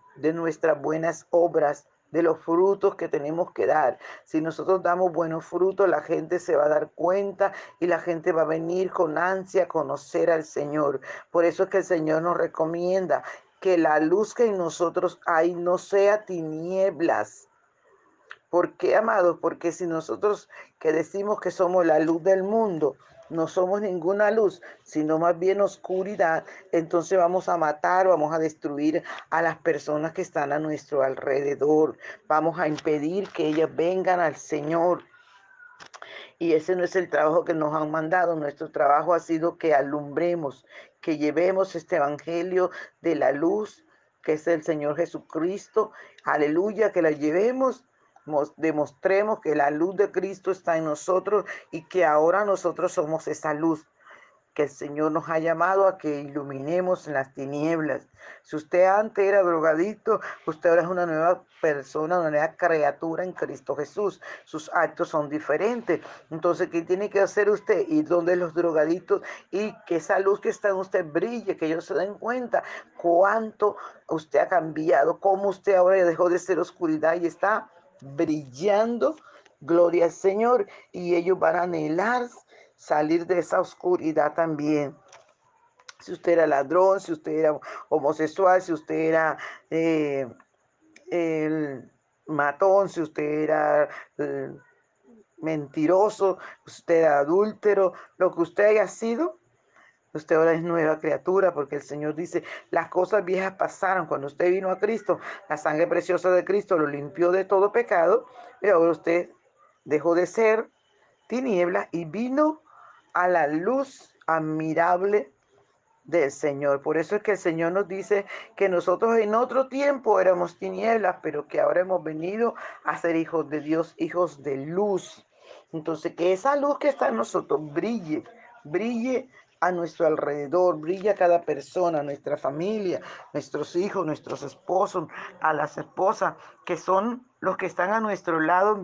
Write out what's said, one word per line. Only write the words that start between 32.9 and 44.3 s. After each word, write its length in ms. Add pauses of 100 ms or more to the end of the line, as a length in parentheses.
que 180
ellas 260
vengan 460
al 160
Señor. 680 (1300)
Y 160
ese 220
no 80
es 140
el 120
trabajo 360
que 80
nos 200
han 160
mandado. 460
Nuestro 360
trabajo 420
ha 60
sido 380
que 160
alumbremos, 920 (360)
que 160
llevemos 580
este 200
evangelio 720 (320)
de 140
la 160
luz, 540 (360)
que 120